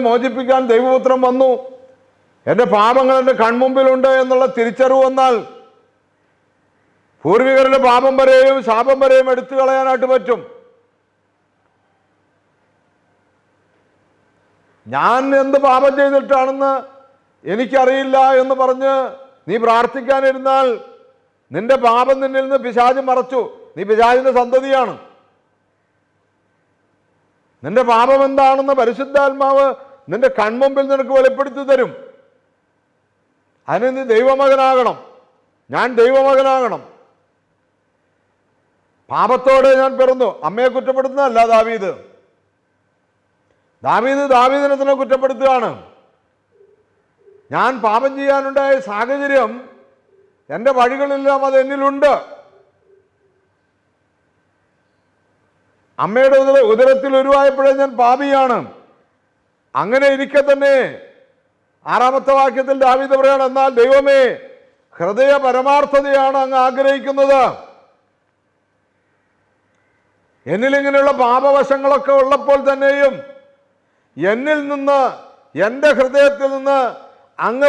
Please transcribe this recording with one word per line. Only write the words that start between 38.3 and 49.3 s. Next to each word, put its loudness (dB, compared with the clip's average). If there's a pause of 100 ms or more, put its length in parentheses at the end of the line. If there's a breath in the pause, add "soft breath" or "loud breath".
"പാപത്തോടെ 2 (100)
ഞാൻ -2
പിറന്നു", 0 (200)
അമ്മയെ -2
കുറ്റപ്പെടുത്തുന്നതല്ല -2 (140)
ദാവീദ്. -2 (1900)
ദാവീദ് -2 (120)
ദാവീദിനെ 2
തന്നെ 0
കുറ്റപ്പെടുത്തുകയാണ്. -2 (1800)
ഞാൻ -2
പാപം -2
ചെയ്യാനുണ്ടായ -2
സാഹചര്യം, -4 (840)